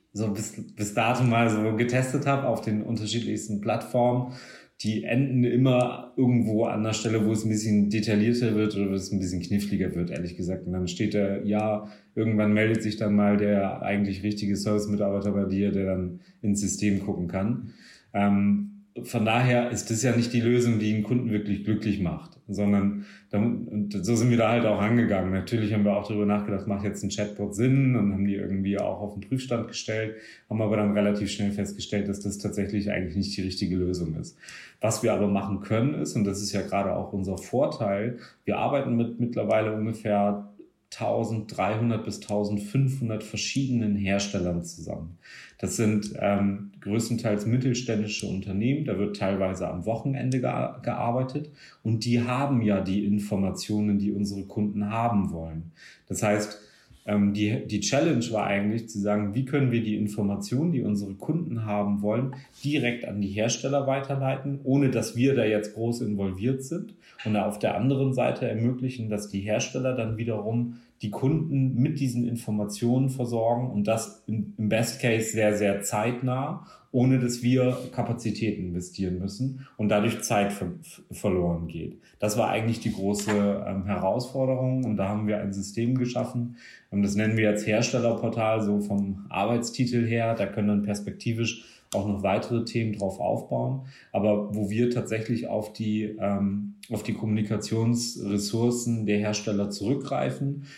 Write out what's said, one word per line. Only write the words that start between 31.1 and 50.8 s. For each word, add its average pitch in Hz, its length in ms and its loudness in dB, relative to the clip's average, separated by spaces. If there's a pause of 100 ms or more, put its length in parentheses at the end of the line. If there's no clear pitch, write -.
schnell 101 220 -2
festgestellt, 101 560 -2
dass 98 120 -4
das 101 180 -4
tatsächlich 101 520 -2
eigentlich 92 260 -2
nicht 101 200 -2
die 95 60 -2
richtige 92 340 -2
Lösung 90 380 0
ist. - 240 -10 (420)
Was 110 220 0
wir 110 100 2
aber 101 160 2
machen 98 320 0
können 123 340 2
ist, - 220 -4
und 110 80 2
das 98 160 -2
ist 101 120 -6
ja 98 100 0
gerade 98 320 0
auch 90 180 -4
unser 95 240 -2
Vorteil, 117 800 -2 (260)
wir 101 140 0
arbeiten 123 380 0
mit 117 240 0
mittlerweile 110 540 2
ungefähr 104 720 0 (420)
tausenddreihundert 110 1120 0
bis - 160 -8
tausendfünfhundert 107 1040 0
verschiedenen 113 720 0
Herstellern 95 680 0
zusammen. - 540 -10 (400)
Das - 180 -4
sind, 107 440 2
ähm, 101 500 2 (100)
größtenteils 104 640 0
mittelständische 113 800 0
Unternehmen, 104 580 -2
da 95 140 -2
wird 101 180 -2
teilweise 92 520 0
am 87 160 -6
Wochenende 131 560 0
gea-, 123 420 -2